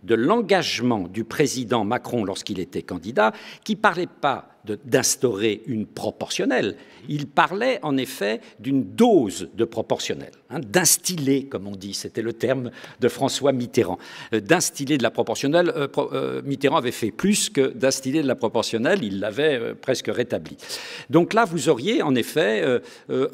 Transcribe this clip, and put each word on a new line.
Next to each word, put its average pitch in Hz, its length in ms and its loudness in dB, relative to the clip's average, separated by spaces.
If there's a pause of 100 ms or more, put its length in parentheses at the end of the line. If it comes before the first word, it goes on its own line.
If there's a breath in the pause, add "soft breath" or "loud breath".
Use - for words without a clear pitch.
de 113 120 2
l'engagement 123 920 2
du 107 160 -6
président 123 600 0
Macron 113 400 -2
lorsqu'il 95 360 -6
était - 220 -6
candidat, 113 500 0 (320 loud breath)
qui 214 120 -2
parlait 180 300 2
pas - 580 -4
de, 104 200 -6
d'instaurer 113 800 2
une 104 200 -4
proportionnelle. 170 880 -4 (320 loud breath)
Il 147 180 -4
parlait 196 560 0
en 147 140 0
effet 202 440 -4 (180 loud breath)
d'une 131 260 0
dose 110 680 4
de 110 100 0
proportionnelle, 107 680 -4 (180)
hein, 147 100 -6
d'instiller, 139 880 2
comme 98 200 -8
on 101 80 -10
dit, 98 200 -10
c'était - 260 -8
le 113 140 -4
terme 123 360 -2 (300 loud breath)
de - 80 4
François 135 440 2
Mitterrand, 113 460 0 (360 loud breath)
euh, 110 60 2
d'instiller 143 580 2
de 123 40 0
la 113 80 2
proportionnelle. 143 640 2
Euh, 143 140 -2
pro-, 139 240 -4
euh, 131 320 -4
Mitterrand 139 320 2
avait 123 140 0
fait 110 200 -2
plus - 380 0
que 131 200 2
d'instiller 131 540 0
de 139 60 0
la 120 60 2
proportionnelle, 117 680 0
il 98 160 -4
l'avait, 120 400 0
euh, 113 160 -6
presque - 340 -4
rétabli. 101 500 -4 (500 loud breath)
Donc 160 240 4
là, 220 140 4
vous 160 240 0
auriez 165 320 2
en 139 120 2
effet, 185 480 0
euh, 127 180 2 (280 loud breath)
euh, 127 260 0